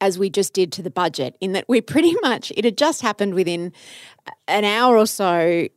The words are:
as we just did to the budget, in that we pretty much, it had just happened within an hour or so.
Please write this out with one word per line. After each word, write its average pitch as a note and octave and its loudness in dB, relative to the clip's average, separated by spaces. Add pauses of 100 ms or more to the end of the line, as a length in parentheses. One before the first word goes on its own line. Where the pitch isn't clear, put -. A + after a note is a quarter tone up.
as F#3+ 0
we G3 0
just G3 -2
did F3+ 0
to - -10
the E3 -10
budget, E3 -4
in F#3+ -4
that G3 -4
we A#3+ 2
pretty E4 2
much, B3+ -2
it G#3 -2
had G#3+ 0
just D4+ 0
happened G#3 -2
within F3 -2 (760)
an G3+ 0
hour A#3 4
or G#3+ 6
so. E3+ 0